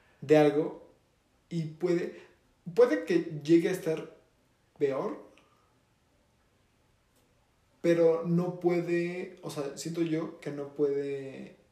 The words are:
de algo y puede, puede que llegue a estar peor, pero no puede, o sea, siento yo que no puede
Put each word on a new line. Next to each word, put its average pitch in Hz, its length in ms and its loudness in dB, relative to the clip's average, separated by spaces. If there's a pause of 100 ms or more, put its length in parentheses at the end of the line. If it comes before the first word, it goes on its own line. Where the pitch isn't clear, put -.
(200)
de 147 180 6
algo 147 480 2 (600)
y 170 160 -6
puede, 175 560 -4 (560)
puede 269 280 4
que 165 380 -2
llegue 170 260 6
a 185 40 0
estar - 360 -4 (720)
peor, 151 400 -2 (2500)
pero 165 440 4
no 170 360 -2
puede, 175 800 -2
o 151 80 -10
sea, 143 260 -8
siento 165 260 -6
yo 160 380 -4
que 151 120 -8
no 143 160 -8
puede 139 880 -4 (160)